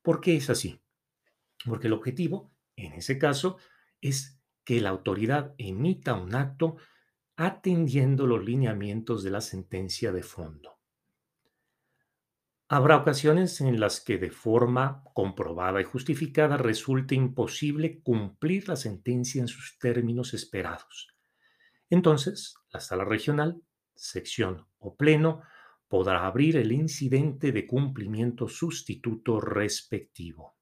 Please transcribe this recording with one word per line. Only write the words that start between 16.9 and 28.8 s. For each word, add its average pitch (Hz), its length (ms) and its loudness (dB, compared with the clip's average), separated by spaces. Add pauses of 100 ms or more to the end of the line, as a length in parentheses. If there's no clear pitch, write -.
imposible 143 840 0
cumplir 123 680 -2
la - 80 -2
sentencia 123 640 -4
en 120 80 -2
sus - 300 -16
términos 120 560 -2
esperados. - 800 -10 (760)
Entonces, 170 640 2 (180)
la - 80 -10
sala 95 240 -4
regional, 147 580 0 (320)
sección - 720 -6 (120)
o - 180 -14
pleno 156 460 4 (440)
podrá 92 400 2
abrir 143 300 2
el 110 160 2
incidente 143 800 0
de 107 140 -2
cumplimiento 120 840 -2
sustituto 113 920 -4